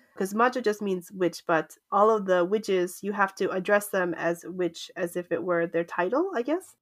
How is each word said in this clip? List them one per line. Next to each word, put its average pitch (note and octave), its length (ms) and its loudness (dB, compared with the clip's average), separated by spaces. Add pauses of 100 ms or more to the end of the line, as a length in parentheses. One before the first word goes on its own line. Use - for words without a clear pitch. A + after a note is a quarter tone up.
(160)
'cause G3+ 180 -4
Majo B3 280 2
just G#3+ 200 -2
means F#3+ 300 -4
witch, F3+ 340 -2
but D#3+ 320 0 (140)
all G#3 180 6
of G#3+ 160 2
the F3+ 200 4
witches, F#3+ 580 0
you G3+ 80 -4
have G3+ 240 0
to F#3+ 160 -2
address G3+ 380 2
them F3+ 240 0
as E3+ 340 -2
witch, F3 480 -6
as F3 220 -6
if E3+ 160 -4
it E3 100 -2
were E3+ 240 0
their E3+ 160 -2
title, B3 500 -2
I A#3+ 100 -2
guess. E4 380 -4